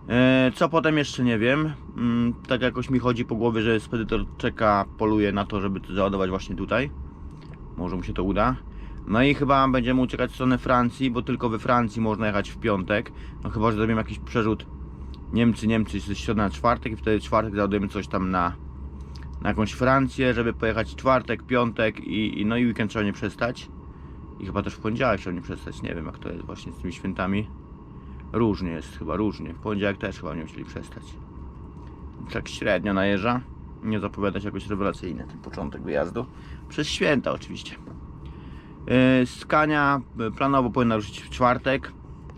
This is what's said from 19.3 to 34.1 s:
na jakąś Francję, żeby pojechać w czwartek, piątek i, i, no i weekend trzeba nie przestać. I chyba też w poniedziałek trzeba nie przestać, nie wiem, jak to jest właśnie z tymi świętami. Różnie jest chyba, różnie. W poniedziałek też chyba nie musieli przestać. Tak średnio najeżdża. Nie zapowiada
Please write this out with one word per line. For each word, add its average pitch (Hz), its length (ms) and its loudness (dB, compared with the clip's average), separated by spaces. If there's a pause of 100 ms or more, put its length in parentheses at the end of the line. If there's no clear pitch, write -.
na - 80 0
jakąś 104 220 0
Francję, 127 600 2
żeby 117 200 0
pojechać 110 380 0
w 85 40 -12
czwartek, 120 480 2
piątek 117 560 2
i, 104 420 -2
i, 104 40 2
no 113 120 2
i 123 80 2
weekend 110 260 0
trzeba 110 140 0
nie 101 80 0
przestać. - 560 -4 (720)
I - 60 -8
chyba 98 180 -2
też 98 100 -6
w - 60 -14
poniedziałek 110 420 0
trzeba 87 140 -4
nie 87 60 -6
przestać, - 400 -10
nie - 140 -6
wiem, 80 100 -6
jak - 120 -10
to - 120 -10
jest - 160 -8
właśnie - 260 -12
z - 60 -14
tymi 90 160 -6
świętami. 98 540 -2 (840)
Różnie 95 380 2
jest 80 260 -8
chyba, 78 180 -4
różnie. 92 380 -2
W 73 60 -12
poniedziałek 101 380 0
też 113 220 -6
chyba 80 160 -6
nie 82 60 -6
musieli - 240 -10
przestać. - 380 -12 (1300)
Tak - 160 -4
średnio 98 440 2
najeżdża. 101 480 2 (420)
Nie 107 160 0
zapowiada 98 400 -2